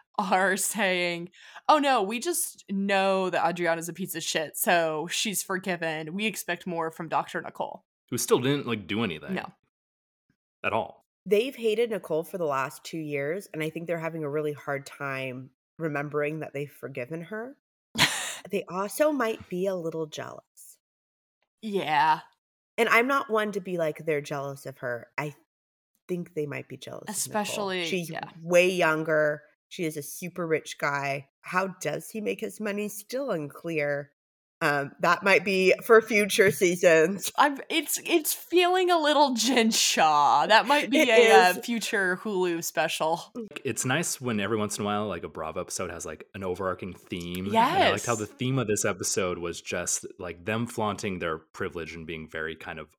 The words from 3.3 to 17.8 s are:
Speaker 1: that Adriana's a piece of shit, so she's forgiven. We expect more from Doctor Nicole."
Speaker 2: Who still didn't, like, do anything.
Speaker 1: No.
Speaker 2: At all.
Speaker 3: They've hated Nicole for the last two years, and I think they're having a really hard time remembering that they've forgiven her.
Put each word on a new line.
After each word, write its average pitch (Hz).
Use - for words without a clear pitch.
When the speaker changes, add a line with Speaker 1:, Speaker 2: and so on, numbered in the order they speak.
Speaker 1:
that 165
Adriana's 170
a 170
piece 175
of 160
shit, -
so 165
she's -
forgiven. 165
We 202
expect 180
more 165
from 160
Doctor 160
Nicole." -
Speaker 2:
Who 127
still 160
didn't, 139
like, 110
do 101
anything. 80
Speaker 1:
No. -
Speaker 2:
At 98
all. -
Speaker 3:
They've 214
hated 226
Nicole 170
for 185
the 175
last 139
two -
years, 151
and 156
I 156
think 165
they're 165
having 160
a 143
really 151
hard 139
time 131
remembering 151
that -
they've 139
forgiven 131
her. 220